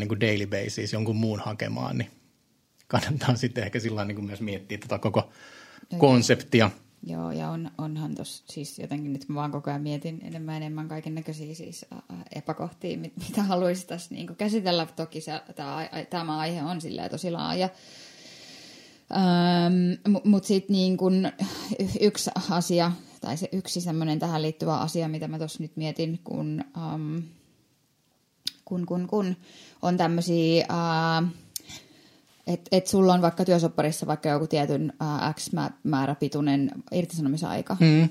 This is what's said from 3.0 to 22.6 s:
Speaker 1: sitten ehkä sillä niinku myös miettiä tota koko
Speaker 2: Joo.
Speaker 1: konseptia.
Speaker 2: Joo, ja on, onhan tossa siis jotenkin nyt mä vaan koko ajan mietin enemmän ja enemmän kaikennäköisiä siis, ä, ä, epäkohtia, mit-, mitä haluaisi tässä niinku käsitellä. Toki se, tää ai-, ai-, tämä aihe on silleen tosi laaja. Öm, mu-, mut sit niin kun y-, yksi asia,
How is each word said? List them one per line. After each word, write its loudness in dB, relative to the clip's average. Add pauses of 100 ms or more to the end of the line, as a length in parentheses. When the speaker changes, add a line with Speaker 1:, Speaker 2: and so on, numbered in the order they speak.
Speaker 1:
sitten -2
ehkä -4
sillä -2
niinku -6
myös -8
miettiä -8
tota -6
koko 0 (600)
Speaker 2:
Joo. -4
Speaker 1:
konseptia. 6 (340)
Speaker 2:
Joo, -6
ja -6
on, -8
onhan -6
tossa -12
siis -12
jotenkin -6
nyt -8
mä -4
vaan -4
koko -6
ajan -4
mietin -6
enemmän -10
ja -6
enemmän -8
kaikennäköisiä -10
siis, -16
ä, -14
ä, -14 (340)
epäkohtia, -8
mit-, -10 (160)
mitä 0
haluaisi 2
tässä -12
niinku -10
käsitellä. 0 (100)
Toki -8
se, -8 (140)
tää -8
ai-, -8
ai-, -8
tämä -4
aihe -2
on -4
silleen -8
tosi -4
laaja. 0 (1400)
Öm, 4
mu-, 0
mut 6
sit 2
niin 4
kun 4 (540)
y-, 0 (120)
yksi 2 (180)
asia, 4 (300)